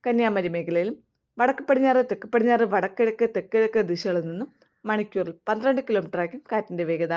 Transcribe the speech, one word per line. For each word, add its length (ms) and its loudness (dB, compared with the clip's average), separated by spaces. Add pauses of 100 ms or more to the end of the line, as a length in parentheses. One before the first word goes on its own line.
കന്യാകുമാരി 440 2
മേഖലയിലും 480 -2 (420)
വടക്ക് 240 2
പടിഞ്ഞാറ്, 420 4
തെക്ക് 240 -6
പടിഞ്ഞാറ്, 440 4
വടക്കിഴക്ക്, 580 0
തെക്കിഴക്ക് 500 0 (100)
ദിശകളിൽ 360 -2
നിന്നും 220 -8 (360)
മണിക്കൂറിൽ 500 -4 (140)
പന്ത്രണ്ട് 340 0
കിലോമീറ്റർ 380 -2
ആയിരിക്കും 280 -6
കാറ്റിന്റെ 360 -4
വേഗത. 320 -2